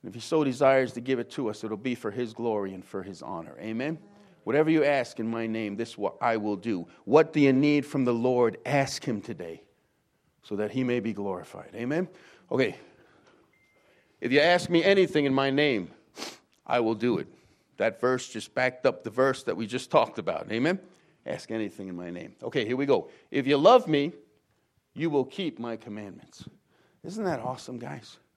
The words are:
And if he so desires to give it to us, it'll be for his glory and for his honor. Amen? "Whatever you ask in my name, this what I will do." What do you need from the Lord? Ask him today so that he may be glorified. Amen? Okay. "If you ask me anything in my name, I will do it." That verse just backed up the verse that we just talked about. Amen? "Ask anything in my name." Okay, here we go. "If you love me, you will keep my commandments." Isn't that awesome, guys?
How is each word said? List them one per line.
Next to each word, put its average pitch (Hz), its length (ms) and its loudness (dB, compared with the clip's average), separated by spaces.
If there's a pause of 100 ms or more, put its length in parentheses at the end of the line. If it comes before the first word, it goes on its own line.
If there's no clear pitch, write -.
And - 80 -12
if 98 60 -16
he 117 60 -12
so 156 220 2
desires 135 500 4
to 123 80 -8
give 127 180 0
it 120 120 -6
to 123 180 -4
us, - 140 -8
it'll 107 140 -6
be 120 180 -4
for 107 160 -6
his 113 220 -6
glory 107 400 -2
and 92 100 -12
for 95 200 -8
his 90 180 -12
honor. 82 380 -10
Amen? 120 400 -6 (440)
"Whatever 151 280 2
you 156 120 4
ask 139 360 0
in 113 80 -2
my 113 200 -4
name, 110 300 -4
this 113 200 -8
what 101 220 -4
I 117 180 2
will 104 200 -2
do." 92 300 -4 (180)
What 151 260 6
do 156 80 0
you 139 140 8
need 143 320 4
from 135 200 0
the 120 80 2
Lord? 120 520 2
Ask 139 400 0
him 107 160 -4
today 85 420 -12 (800)
so 104 120 -6
that 101 160 -2
he 131 120 0
may 123 160 0
be 107 140 -4
glorified. 95 600 -8
Amen? 147 320 -2 (440)
Okay. 127 240 0 (1400)
"If 120 120 -2
you 139 80 6
ask 175 320 4
me 170 120 4
anything 180 420 4
in 135 100 2
my 135 160 2
name, 135 400 2 (760)
I 120 140 2
will 113 160 2
do 110 240 0
it." - 80 -8 (500)
That 110 220 0
verse 127 280 2
just - 280 -10
backed 127 320 0
up - 160 0
the 110 80 -8
verse 131 320 2
that 92 120 -2
we 107 120 -6
just 120 240 -6
talked 131 260 4
about. 85 340 -4
Amen? 147 280 0 (480)
"Ask - 240 -8
anything 104 360 -6
in 90 80 -10
my 87 140 -10
name." 90 320 -12
Okay, 117 240 -4
here 123 100 -2
we 135 120 -2
go. 120 220 2 (200)
"If 135 160 -2
you 143 120 4
love 220 300 6
me, 143 260 0 (840)
you 160 160 -2
will 135 140 2
keep 135 340 -8
my 117 180 -8
commandments." - 720 -16 (540)
Isn't 208 220 -8
that 151 140 -2
awesome, 123 380 -8
guys? 123 400 -12 (200)